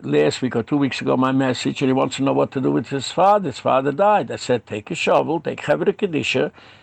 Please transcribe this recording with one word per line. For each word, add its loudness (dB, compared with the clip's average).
last 0
week -4
or 2
two -2
weeks -2
ago 0
my 2
message, 0
and 2
he 2
wants 0
to -2
know 2
what 0
to -4
do 0
with -2
his -6
father. 2
His -10
father 0
died. 2
I -8
said, -2
"Take -8
a -4
shovel, 2
take -6
Chevra 0
Kedisha, -2